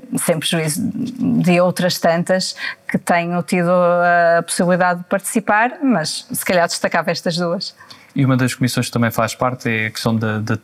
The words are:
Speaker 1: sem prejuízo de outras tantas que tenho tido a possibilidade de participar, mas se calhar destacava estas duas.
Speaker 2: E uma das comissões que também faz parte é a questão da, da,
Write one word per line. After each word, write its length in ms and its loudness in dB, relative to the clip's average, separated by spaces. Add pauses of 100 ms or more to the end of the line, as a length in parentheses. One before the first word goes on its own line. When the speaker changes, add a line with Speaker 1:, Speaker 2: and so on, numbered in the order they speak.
(180)
Speaker 1:
sem 200 0
prejuízo 440 -2
de 800 0
outras 380 0
tantas 580 0 (320)
que 80 -4
tenho 460 0
tido 280 0
a 720 4
possibilidade 580 0
de 40 -12
participar, 800 0
mas 500 0
se 120 -6
calhar 220 2
destacava 460 -2
estas 240 -4
duas. 400 -4 (380)
Speaker 2:
E 100 2
uma 100 4
das 200 0
comissões 320 -2
que 60 -10
também 180 2
faz 240 0
parte 340 -2
é 200 -2
a 20 -4
questão 260 -2
da, 220 -2
da, 260 -2